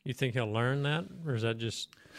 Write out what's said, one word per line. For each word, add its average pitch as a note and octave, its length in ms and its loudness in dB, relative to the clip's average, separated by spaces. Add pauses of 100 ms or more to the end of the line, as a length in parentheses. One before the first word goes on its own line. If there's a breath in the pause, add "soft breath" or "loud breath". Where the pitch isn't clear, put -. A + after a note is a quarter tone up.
You C3+ 100 -2
think B2+ 200 0
he'll A2+ 180 2
learn B2 320 2
that, D3+ 220 0 (200)
or C#3 100 0
is A2 80 2
that A2+ 140 2
just? A2+ 300 -4 (320 loud breath)